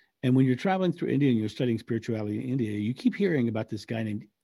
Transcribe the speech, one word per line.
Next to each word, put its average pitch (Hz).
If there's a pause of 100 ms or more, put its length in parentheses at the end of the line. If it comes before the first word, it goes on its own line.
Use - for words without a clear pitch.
(220)
And 127
when 131
you're 127
traveling 190
through -
India 139
and 117
you're 107
studying 120
spirituality 110
in 131
India, 123
you 104
keep 220
hearing 160
about 110
this 107
guy 113
named 107 (200)